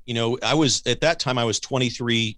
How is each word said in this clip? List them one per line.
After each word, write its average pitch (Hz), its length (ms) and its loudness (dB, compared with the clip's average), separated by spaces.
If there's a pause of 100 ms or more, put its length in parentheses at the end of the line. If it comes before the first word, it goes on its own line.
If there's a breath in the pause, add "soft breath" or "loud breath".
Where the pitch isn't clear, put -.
you 123 100 -8
know, 117 280 0
I 113 120 2
was, 151 320 2
at 123 140 0
that 165 180 2
time, 127 200 -2
I 117 60 2
was 110 140 0
twenty-three 120 800 -2